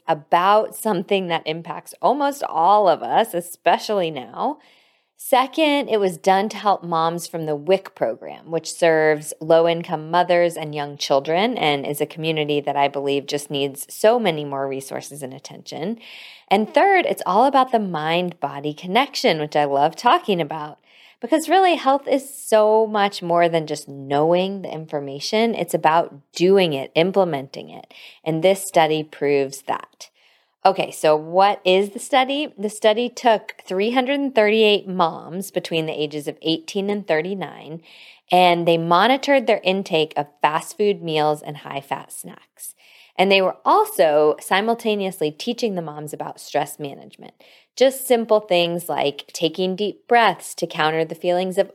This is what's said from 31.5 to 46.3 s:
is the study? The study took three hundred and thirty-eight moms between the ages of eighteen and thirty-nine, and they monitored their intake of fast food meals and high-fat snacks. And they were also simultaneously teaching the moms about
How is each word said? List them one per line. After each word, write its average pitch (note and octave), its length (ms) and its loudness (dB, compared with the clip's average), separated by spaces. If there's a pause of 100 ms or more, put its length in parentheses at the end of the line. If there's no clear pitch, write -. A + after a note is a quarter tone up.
is F#3+ 260 2
the A3+ 100 -12
study? C#4 580 0
The G3+ 100 -4
study A3 400 0
took A#3 460 0 (100)
three G3+ 280 -2
hundred C4 260 0
and C#4 160 -4
thirty-eight G#3+ 540 2
moms E3+ 640 -4
between E3 340 -4
the D#3 60 -6
ages D3+ 340 -6
of D3 160 -8
eighteen E3 480 -4
and G#3 160 -6
thirty-nine, D#3 760 -6 (500)
and F3 340 4
they E3+ 100 4
monitored A3+ 680 2
their A3+ 160 2
intake F#3 540 -2
of D3 100 -2 (160)
fast D#3 340 0
food G3+ 260 0
meals D3+ 380 0
and D3+ 180 -14
high-fat C#3+ 520 -10
snacks. - 640 -20 (420)
And F#3+ 140 4
they G3 100 6
were F#3 240 0
also D#3 760 4
simultaneously G3+ 880 -2
teaching A3+ 460 -6
the E3+ 60 -4
moms D3+ 300 -12
about D3 280 -12